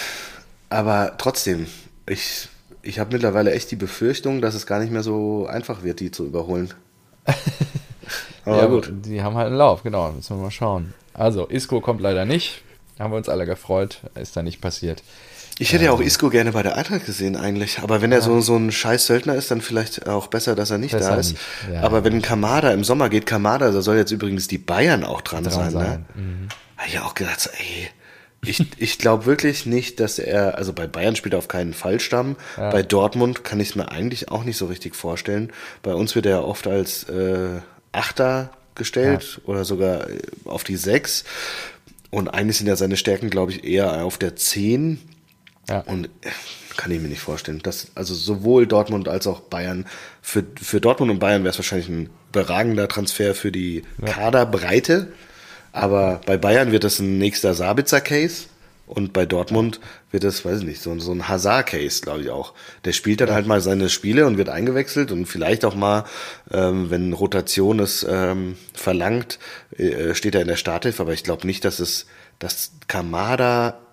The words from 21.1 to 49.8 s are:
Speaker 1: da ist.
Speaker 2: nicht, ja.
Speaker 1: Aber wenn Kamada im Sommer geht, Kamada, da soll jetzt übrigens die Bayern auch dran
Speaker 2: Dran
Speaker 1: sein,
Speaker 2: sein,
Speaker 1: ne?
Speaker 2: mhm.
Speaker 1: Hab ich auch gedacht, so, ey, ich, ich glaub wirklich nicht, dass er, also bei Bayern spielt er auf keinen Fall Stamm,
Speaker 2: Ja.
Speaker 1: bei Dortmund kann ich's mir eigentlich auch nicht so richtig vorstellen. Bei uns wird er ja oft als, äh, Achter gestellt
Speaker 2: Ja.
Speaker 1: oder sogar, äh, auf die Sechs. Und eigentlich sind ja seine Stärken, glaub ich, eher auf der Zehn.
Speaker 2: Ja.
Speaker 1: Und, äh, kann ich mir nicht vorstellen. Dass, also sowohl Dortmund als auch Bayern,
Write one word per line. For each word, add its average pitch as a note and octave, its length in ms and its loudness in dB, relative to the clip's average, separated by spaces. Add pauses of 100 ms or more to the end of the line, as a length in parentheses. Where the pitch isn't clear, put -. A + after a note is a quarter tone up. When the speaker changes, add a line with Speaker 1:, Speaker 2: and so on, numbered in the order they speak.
Speaker 1:
da G#2 60 4
ist. F2 160 0
Speaker 2:
nicht, - 80 -10 (320)
ja. E2 80 -4
Speaker 1:
Aber G#2+ 240 4
wenn A2+ 160 4
Kamada A#2 500 4
im G2+ 120 2
Sommer B2 260 4
geht, G#2+ 160 2
Kamada, A2 460 2
da G2 100 2
soll G#2+ 160 4
jetzt G#2+ 140 4
übrigens G2+ 360 -2
die F#2 100 -2
Bayern A2+ 460 2
auch - 180 -6
dran E2 220 -6
Speaker 2:
Dran F2+ 100 0
Speaker 1:
sein, F2 180 0
Speaker 2:
sein, F2 340 -2 (100)
Speaker 1:
ne? G2 60 -10
Speaker 2:
mhm. F#2+ 260 -8 (300)
Speaker 1:
Hab - 100 -8
ich D#2+ 120 -6
auch - 140 -8
gedacht, - 280 -4
so, - 100 -4
ey, F2 380 -8 (560)
ich, A#2 200 0 (120)
ich - 220 -2
glaub A2 260 4
wirklich C#3+ 400 2
nicht, A#2+ 340 -2
dass G#2+ 180 0
er, G2+ 400 0
also F#2+ 140 -4
bei E2 160 -6
Bayern G2 300 0
spielt F#2 160 -6
er F2+ 60 2
auf - 100 -8
keinen F2+ 240 -4
Fall G2 260 -2
Stamm, B2+ 380 -2 (180)
Speaker 2:
Ja. G#2 160 -4
Speaker 1:
bei G2+ 120 4
Dortmund G#2+ 600 2
kann G#2 160 -2
ich's G2+ 160 -2
mir F#2+ 160 -4
eigentlich A#2 400 -6
auch A2+ 140 -4
nicht A2+ 120 -4
so F#2 100 -4
richtig F2 280 -8
vorstellen. G#2 560 -4 (320)
Bei F#2+ 100 -2
uns G#2 220 0
wird A2 100 2
er G2+ 60 6
ja F2+ 100 4
oft F2 260 -4
als, F#2+ 420 0
äh, F#2 500 -2 (320)
Achter C3 600 0 (240)
gestellt B2+ 680 0
Speaker 2:
Ja. - 80 -10
Speaker 1:
oder G2 160 -2
sogar, F#2 440 0
äh, - 100 -10 (260)
auf - 180 -8
die F#2+ 140 -6
Sechs. F3 460 0 (880)
Und G2 180 -2
eigentlich G#2 280 0
sind G#2 100 -2
ja G2 80 4
seine F#2+ 220 0
Stärken, G#2 340 0
glaub F#2 180 2
ich, F#2+ 140 -8
eher F2+ 420 2
auf F#2 140 -6
der F2+ 160 -4
Zehn. C3 640 0 (680)
Speaker 2:
Ja. G2+ 140 -2
Speaker 1:
Und, F#2 240 -6 (160)
äh, - 80 -12 (480)
kann - 140 -4
ich E2 100 -2
mir D#2 60 -6
nicht C#2+ 140 -8
vorstellen. D#2 420 -8
Dass, - 320 -6
also F#2 180 -6
sowohl G#2+ 540 4
Dortmund G#2 400 2
als F2 200 -2
auch F2+ 140 -2
Bayern, F2+ 460 -6 (340)